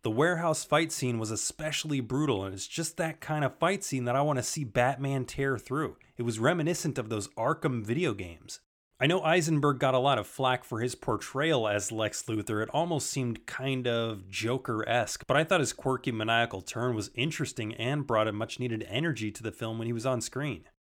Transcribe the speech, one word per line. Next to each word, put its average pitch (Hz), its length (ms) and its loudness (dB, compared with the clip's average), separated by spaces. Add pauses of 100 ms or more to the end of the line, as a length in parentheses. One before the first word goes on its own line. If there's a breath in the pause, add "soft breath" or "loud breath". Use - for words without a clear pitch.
The 117 80 0
warehouse 160 540 2
fight 151 280 2
scene 120 260 -2
was 110 140 -4
especially 151 680 -4
brutal, 120 440 0
and 95 100 -6
it's 92 140 -8
just - 280 -6
that 160 240 -4
kind 151 240 0
of - 140 -2
fight 190 240 0
scene 131 220 -2
that 120 100 0
I 139 80 4
wanna 139 220 2
see - 180 -4
Batman 127 640 2
tear 135 340 -2
through. 139 380 -4 (200 soft breath)
It 120 60 -4
was 117 160 0
reminiscent 160 580 2
of 110 120 -4
those 107 220 -2
Arkham 127 540 0
video 123 300 0
games. 87 460 -12 (380)
I 131 80 2
know 175 160 4
Eisenberg 151 580 4
got 131 140 4
a 127 40 6
lot 131 200 4
of 101 100 -2
flack 127 360 0
for 113 160 -4
his 120 140 0
portrayal 131 720 0
as 101 220 2
Lex 110 340 -2
Luthor. 107 380 0
It 110 80 -2
almost 160 400 0
seemed 120 360 -2
kind 131 420 -2
of 113 400 -2
Joker-esque, 113 960 -2
but 135 100 4
I 156 60 6
thought 175 160 2
his 135 140 2
quirky, 131 400 -2
maniacal 113 500 0
turn 120 320 -2
was 104 200 -4
interesting 120 600 -4
and 135 320 -2
brought 110 220 4
a 104 40 -2
much-needed 113 560 -4
energy 113 440 -2
to - 100 -14
the 110 80 -4
film 113 280 -6
when 113 80 -4
he 120 60 -2
was 113 140 -2
on 113 140 2
screen. 131 480 -6 (120)